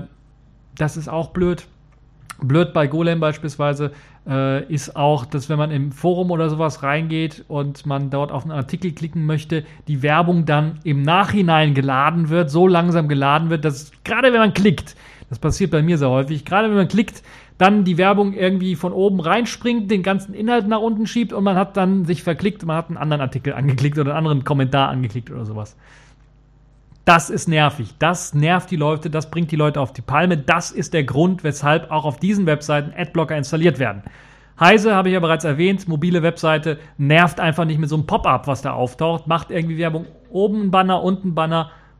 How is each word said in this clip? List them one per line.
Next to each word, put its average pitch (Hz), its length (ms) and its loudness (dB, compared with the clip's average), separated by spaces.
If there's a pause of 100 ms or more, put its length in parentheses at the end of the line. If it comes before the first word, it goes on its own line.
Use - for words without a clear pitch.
(760)
das 151 200 -4
ist 151 140 -10
auch 160 220 -6
blöd. 175 340 -2 (720)
Blöd 165 320 2
bei 156 140 2
Golem 165 340 0
beispielsweise, 147 720 -2 (340)
äh, 135 380 -2
ist - 300 -6
auch, 143 300 2
dass 139 240 -6
wenn 156 80 0
man 151 140 0
im 143 200 -2
Forum 175 380 0
oder 165 220 0
sowas 156 320 -4
reingeht 160 640 -2
und 143 400 -6
man 139 240 -4
dort 143 200 -4
auf 143 120 -6
einen 160 80 -8
Artikel 165 400 -6
klicken 156 340 -6
möchte, 156 400 -4 (220)
die 139 160 -2
Werbung 165 420 2
dann 156 380 0
im 143 180 0
Nachhinein 165 720 4
geladen 143 560 2
wird, 165 220 2
so 175 160 6
langsam 170 400 4
geladen 147 420 2
wird, 160 160 0
dass - 260 -4 (120)
gerade 254 300 2
wenn 233 60 4
man 214 140 4
klickt, 190 420 2 (340)
das 120 100 -10
passiert 160 320 -2
bei 156 100 2
mir 165 160 2
sehr 143 120 2
häufig, 139 360 -2
gerade 214 240 0
wenn 208 80 2
man 185 100 4
klickt, - 360 -2 (340)
dann 202 260 6
die 175 160 0
Werbung 196 340 2
irgendwie 185 420 0
von 180 160 -4
oben 190 280 0
reinspringt, 220 720 -2
den 196 100 0
ganzen 196 320 -2
Inhalt 214 340 -2
nach 220 120 0
unten 220 260 -2
schiebt 233 260 -2
und 202 120 -4
man 196 120 2
hat 196 220 -2
dann 190 280 2
sich 170 180 -2
verklickt, 180 420 -4
man 160 100 -2
hat 160 120 -4
einen 165 100 -8
anderen 151 240 -2
Artikel 135 320 -4
angeklickt 139 460 0
oder 143 160 0
einen 160 100 0
anderen 147 180 0
Kommentar 139 460 2
angeklickt 123 400 -4
oder 123 160 -10
sowas. 107 320 -10 (1300)
Das 165 240 6
ist - 180 -6
nervig. 151 520 0
Das 165 340 -2
nervt 170 380 2
die 185 60 -2
Leute, 151 340 -2
das 156 180 -4
bringt 165 220 -4
die 160 60 -2
Leute 151 220 2
auf 131 140 -4
die - 80 -14
Palme. 165 360 0
Das 170 340 0
ist - 220 -6
der 160 100 2
Grund, 156 400 0
weshalb 147 480 0
auch 151 140 -2
auf 143 120 -4
diesen 196 300 0
Webseiten 147 500 -2
Adblocker 165 400 -2
installiert 156 400 0
werden. 107 240 -4 (580)
Heise, 208 360 6
habe 185 140 2
ich 185 40 2
ja 190 60 2
bereits 160 240 2
erwähnt, 175 440 0
mobile 165 360 0
Webseite, 156 560 0 (180)
nervt 156 420 2
einfach 165 260 0
nicht 156 140 0
mit 156 100 0
so 156 60 -2
einem 156 120 0
Pop-up, 170 400 0
was 135 160 -4
da 131 100 -4
auftaucht, 160 540 -2
macht 160 240 -2
irgendwie 165 260 -4
Werbung, 165 300 -4 (240)
oben 208 320 0
ein 196 80 0
Banner, 185 320 2
unten 190 260 -2
ein 165 60 -4
Banner, 160 340 -2 (300)